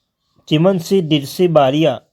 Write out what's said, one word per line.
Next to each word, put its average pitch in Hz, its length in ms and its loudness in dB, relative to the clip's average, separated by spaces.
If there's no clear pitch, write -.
ચિમનસિંહ 185 540 0
દીરસિંહ 151 480 -2
બારિયા 143 520 2